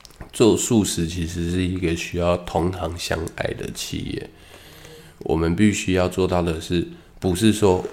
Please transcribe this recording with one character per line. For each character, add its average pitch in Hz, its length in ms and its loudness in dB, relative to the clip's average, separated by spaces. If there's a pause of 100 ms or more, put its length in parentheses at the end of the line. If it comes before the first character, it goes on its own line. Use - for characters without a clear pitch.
(320)
做 104 240 6
素 107 280 4
食 85 240 -2
其 85 180 -4
实 85 240 -4
是 92 140 0
一 90 140 -2
个 85 180 0
需 - 220 -6
要 87 200 2
同 87 340 -2
行 85 240 -6
相 82 220 -4 (160)
爱 - 100 -4 (100)
的 - 200 -10
企 - 240 -8
业， - 320 -8 (880)
我 - 160 -2
们 85 220 2
必 104 160 4
须 92 220 -2
要 90 140 2
做 92 200 0
到 87 120 0
的 82 200 -2
是， 85 260 -2 (320)
不 92 160 0
是 107 180 4
说， 92 400 4